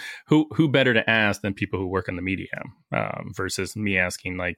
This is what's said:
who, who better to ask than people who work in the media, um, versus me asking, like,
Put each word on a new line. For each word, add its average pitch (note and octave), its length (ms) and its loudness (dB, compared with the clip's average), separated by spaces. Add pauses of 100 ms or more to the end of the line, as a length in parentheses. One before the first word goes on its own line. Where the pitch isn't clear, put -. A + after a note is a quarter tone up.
(280)
who, D#3 260 4
who D#3+ 160 4
better B2+ 240 6
to A2 160 2
ask G#2+ 320 4
than G2+ 120 -2
people G2 240 -4
who F#2+ 100 -2
work F#2 200 -2
in F#2 80 -4
the F2 60 -6
media, F#2 400 -4 (320)
um, - 420 -4
versus F#2+ 400 -4
me G2+ 220 0
asking, F2+ 400 -2
like, F2+ 200 -4